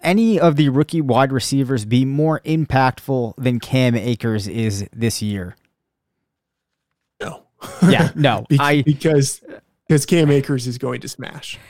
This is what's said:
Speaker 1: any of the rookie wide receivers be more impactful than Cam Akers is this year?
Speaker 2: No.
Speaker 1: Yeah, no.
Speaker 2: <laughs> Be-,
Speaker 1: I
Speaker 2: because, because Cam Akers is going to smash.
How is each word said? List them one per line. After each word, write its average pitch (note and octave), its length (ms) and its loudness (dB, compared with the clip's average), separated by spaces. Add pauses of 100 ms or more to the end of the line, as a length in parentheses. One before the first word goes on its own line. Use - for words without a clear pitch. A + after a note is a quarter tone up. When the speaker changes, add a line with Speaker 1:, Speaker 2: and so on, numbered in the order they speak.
Speaker 1:
any G3+ 380 2
of D#3+ 160 4
the D3 140 4
rookie D3+ 320 0
wide C3 280 2
receivers C3 540 -2
be B2 220 2
more D3+ 340 0
impactful C3+ 960 0
than B2 240 -2
Cam B2+ 340 0
Akers A2 540 -2
is G2+ 460 -4
this A2+ 260 -4
year? G2 360 -6 (1600)
Speaker 2:
No. - 220 -14 (400)
Speaker 1:
Yeah, F3 320 4
no. C3 320 0
Speaker 2:
<laughs> - 20 -8
Be-, C#3+ 100 2
Speaker 1:
I C#3+ 220 2
Speaker 2:
because, D3 640 0 (440)
because D3+ 200 2
Cam D#3+ 240 4
Akers C3+ 360 0
is B2 120 -8
going B2 240 -8
to - 60 -14
smash. - 500 -16 (120)